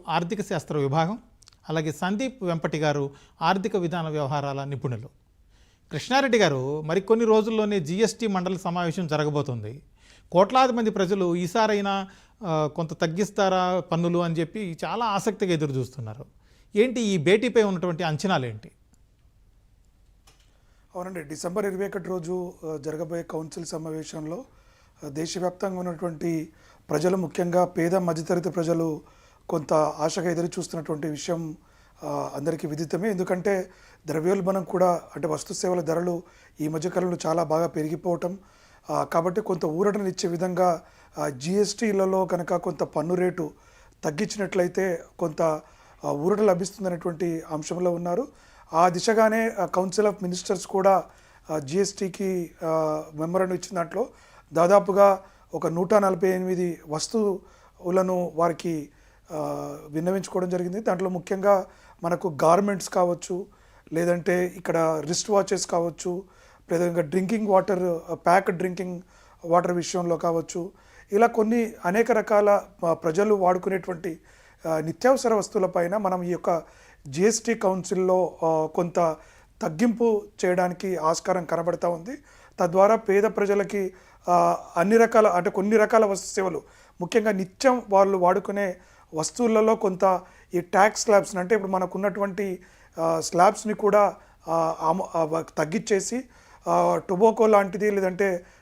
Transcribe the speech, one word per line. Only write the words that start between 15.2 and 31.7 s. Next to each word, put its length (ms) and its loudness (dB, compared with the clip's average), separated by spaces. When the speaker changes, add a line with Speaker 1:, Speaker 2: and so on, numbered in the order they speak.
Speaker 1:
ఎదురు 200 0
చూస్తున్నారు. 540 -8
ఏంటి 240 2
ఈ 180 2
భేటీపై 440 4
ఉన్నటువంటి 400 -2
అంచనాలు 440 0
ఏంటి? 240 -12
Speaker 2:
అవునండి, 280 -8
డిసెంబర్ 440 -4
ఇరవై 200 -4
ఒకటి 220 -8
రోజు, 440 -6
ఆ, 160 -6
జరగబోయే 420 -6
కౌన్సిల్ 440 -10
సమావేశంలో, 760 -10
ఆ, 40 -12
దేశవ్యాప్తంగా 720 -4
ఉన్నటువంటి 760 -4
ప్రజలు, 260 2
ముఖ్యంగా 480 0
పేద 300 0
మధ్యతరగతి 560 0
ప్రజలు 500 -2
కొంత 240 -2
ఆశగా 580 0
ఎదురు 160 -2
చూస్తున్నటువంటి 600 -6
విషయం, 480 -6